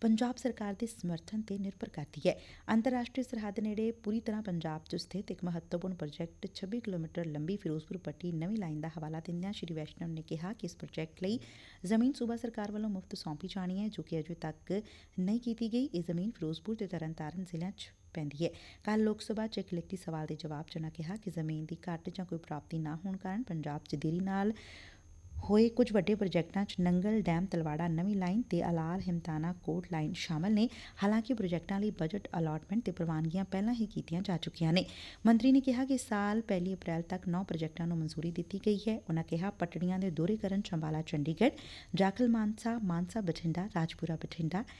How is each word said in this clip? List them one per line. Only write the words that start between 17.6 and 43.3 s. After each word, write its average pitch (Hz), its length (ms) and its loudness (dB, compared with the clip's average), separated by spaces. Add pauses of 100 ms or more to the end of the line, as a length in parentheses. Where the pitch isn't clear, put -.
'ਚ - 180 -14 (260)
ਪੈਂਦੀ 147 280 -2
ਹੈ। 160 60 2 (340)
ਕੱਲ੍ਹ 214 200 4
ਲੋਕ 214 160 2
ਸਭਾ 220 260 -2
'ਚ 220 120 -4
ਇੱਕ 185 160 -4
ਲਿਖਤੀ 170 220 -4
ਸਵਾਲ 160 300 -4
ਦੇ 160 140 -4
ਜਵਾਬ 156 300 -6
'ਚ - 60 -8
ਉਨ੍ਹਾਂ 160 140 -4
ਕਿਹਾ 165 260 -6
ਕਿ 196 140 -6
ਜ਼ਮੀਨ 156 340 -2
ਦੀ 160 120 -8 (120)
ਘੱਟ 165 220 -6
ਜਾਂ 175 160 -6
ਕੋਈ 170 120 -6
ਪ੍ਰਾਪਤੀ 160 400 -6
ਨਾ 156 260 -2
ਹੋਣ 190 120 -2
ਕਾਰਨ 190 260 -4
ਪੰਜਾਬ 151 460 -4
'ਚ 151 80 -4
ਦੇਰੀ 165 240 0
ਨਾਲ 196 320 2 (960)
ਹੋਏ 214 180 10
ਕੁਝ 233 240 4
ਵੱਡੇ 208 220 4
ਪ੍ਰੋਜੈਕਟਾਂ 185 500 2
'ਚ - 160 -8
ਨੰਗਲ 180 420 4
ਡੈਮ, 170 240 2
ਤਲਵਾੜਾ 160 420 0
ਨਵੀਂ 175 280 2
ਲਾਈਨ 190 260 2
ਤੇ 170 260 2
ਅਲਾਲ 170 320 0
ਹਿਮਤਾਨਾ 170 520 -2 (120)
ਕੋਟ 175 280 -2
ਲਾਈਨ 156 200 0
ਸ਼ਾਮਲ 175 400 0
ਨੇ। 214 160 6 (340)
ਹਾਲਾਂਕਿ 220 320 4
ਪ੍ਰੋਜੈਕਟਾਂ 190 460 0
ਲਈ 214 100 2 (100)
ਬਜਟ 160 280 -2 (100)
ਅਲਾਟਮੈਂਟ 160 460 0
ਤੇ 180 80 0
ਪ੍ਰਵਾਨਗੀਆਂ 165 520 2
ਪਹਿਲਾਂ 202 300 2
ਹੀ 226 120 2
ਕੀਤੀਆਂ - 360 -2
ਜਾ 196 140 0
ਚੁੱਕੀਆਂ 160 360 2
ਨੇ। 180 120 6 (420)
ਮੰਤਰੀ 233 260 10
ਨੇ 269 80 10
ਕਿਹਾ 262 240 2
ਕਿ 269 100 2
ਇਸ 254 140 0
ਸਾਲ 208 340 2
ਪਹਿਲੀ 190 320 2
ਅਪ੍ਰੈਲ 170 280 -2
ਤੱਕ 185 260 -4
ਨੌ 175 160 2
ਪ੍ਰੋਜੈਕਟਾਂ 160 420 -2
ਨੂੰ 170 120 2
ਮਨਜ਼ੂਰੀ 160 320 -2
ਦਿੱਤੀ 175 360 -4
ਗਈ 208 120 4 (100)
ਹੈ। 220 100 0 (120)
ਉਨ੍ਹਾਂ 160 140 2
ਕਿਹਾ, 170 260 0
ਪਟੜੀਆਂ 180 480 0
ਦੇ 190 120 2
ਦੋਹਰੀਕਰਨ 190 500 2
'ਚ - 140 -4
ਅੰਬਾਲਾ 156 280 0
ਚੰਡੀਗੜ੍ਹ, 160 600 2 (320)
ਜਾਖਲ 190 340 4
ਮਾਨਸਾ, 226 500 2
ਮਾਨਸਾ 180 420 0
ਬਠਿੰਡਾ, 170 460 0